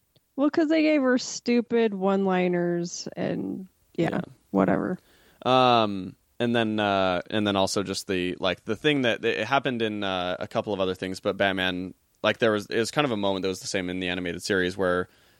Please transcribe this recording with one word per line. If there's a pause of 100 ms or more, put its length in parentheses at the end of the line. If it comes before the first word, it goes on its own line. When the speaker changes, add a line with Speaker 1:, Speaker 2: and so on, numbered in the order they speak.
(360)
Speaker 1:
Well,
'cause
they
gave
her
stupid
one-liners (100)
and, (300)
yeah,
Speaker 2:
Yeah. (300)
Speaker 1:
whatever. (480)
Speaker 2:
Um, (240)
and
then,
uh,
and
then
also
just
the,
like,
the
thing
that,
it
happened
in,
uh,
a
couple
of
other
things,
but
Batman, (300)
like,
there
was,
it
was
kind
of
a
moment
that
was
the
same
in
the
animated
series
where (300)